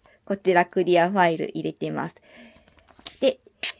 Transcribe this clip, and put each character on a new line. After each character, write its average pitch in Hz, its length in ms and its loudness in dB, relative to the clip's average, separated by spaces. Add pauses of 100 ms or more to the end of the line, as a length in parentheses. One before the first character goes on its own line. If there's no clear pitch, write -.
(240)
こ 196 120 -6
ち 190 160 0
ら 175 140 4
ク 185 180 -2
リ 175 140 2
ア 170 120 2
フ 202 60 -4
ァ 175 160 4
イ 160 60 -4
ル 160 160 -6
入 160 100 -6
れ 156 80 -6
て 156 180 -8
ま 156 200 -6
す。 - 40 -20 (1080)
で、 - 200 0 (400)